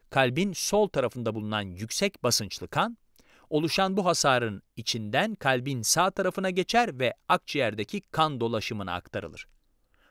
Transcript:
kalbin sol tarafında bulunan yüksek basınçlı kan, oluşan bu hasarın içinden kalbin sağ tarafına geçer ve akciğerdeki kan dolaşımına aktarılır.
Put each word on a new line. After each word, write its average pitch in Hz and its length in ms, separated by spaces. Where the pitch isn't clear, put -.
kalbin 143 420
sol 208 360
tarafında 117 460
bulunan 107 280
yüksek 101 600
basınçlı 110 460
kan, 220 300
oluşan 190 460
bu 190 100
hasarın 123 560
içinden 120 580
kalbin 131 480
sağ 180 280
tarafına 190 400
geçer 185 480
ve 123 160
akciğerdeki 110 720
kan 156 400
dolaşımına 107 540
aktarılır. 85 520